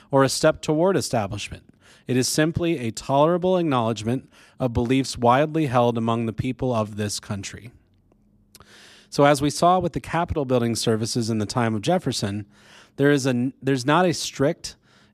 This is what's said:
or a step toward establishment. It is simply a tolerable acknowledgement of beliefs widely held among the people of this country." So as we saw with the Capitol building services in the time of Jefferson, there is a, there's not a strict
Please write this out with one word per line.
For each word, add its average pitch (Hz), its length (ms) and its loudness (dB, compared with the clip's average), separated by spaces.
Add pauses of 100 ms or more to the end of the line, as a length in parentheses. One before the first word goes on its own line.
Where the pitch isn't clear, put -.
(120)
or 135 120 6
a 131 60 4
step - 320 0
toward 165 340 0
establishment. 107 680 -4 (420)
It 127 80 0
is 127 140 0
simply 165 500 0
a 117 120 -6
tolerable 170 640 2
acknowledgement 120 720 -2 (320)
of 127 100 -2
beliefs 123 460 0
widely 151 480 2
held 120 320 2
among 117 280 -2
the 113 80 -4
people 127 400 -4
of 110 220 -4
this 104 240 -6
country." 101 520 -12 (1400)
So 143 160 4
as 143 160 6
we 147 80 2
saw 180 300 4
with 175 120 -2
the - 80 -6
Capitol 160 460 -4
building 120 300 2
services 110 540 -2
in 113 100 0
the 107 60 -2
time 113 300 -2
of 104 60 -4
Jefferson, 117 640 -2 (500)
there 143 160 4
is 139 140 2
a, 127 260 0 (100)
there's 131 240 -2
not 160 200 4
a 175 80 2
strict - 640 -4 (360)